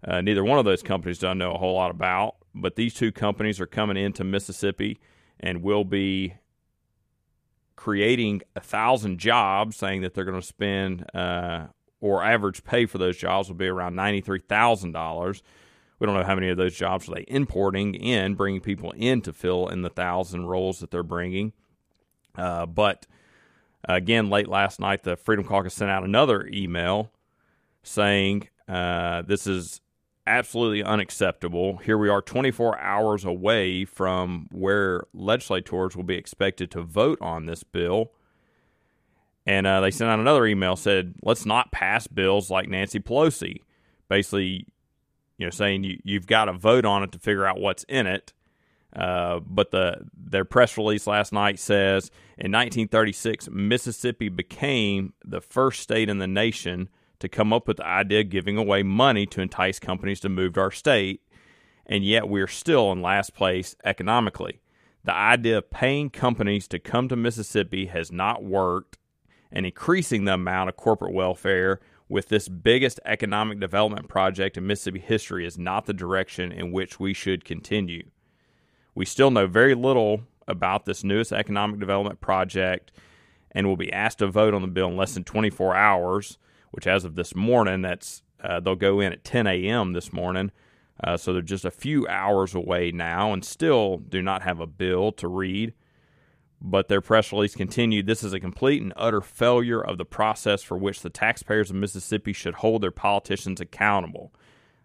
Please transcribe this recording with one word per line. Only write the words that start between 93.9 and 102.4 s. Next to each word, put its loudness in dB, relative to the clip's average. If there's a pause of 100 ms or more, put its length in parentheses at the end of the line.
do -6
not -2
have -2
a -6
bill 0
to -8
read. -4 (880)
But 0
their 2
press 2
release 0
continued, 0
"This 0
is -6
a -4
complete 0
and -8
utter 0
failure 2
of -6
the -6
process 0
for -8
which -4
the -10
taxpayers 0
of -8
Mississippi -4
should -6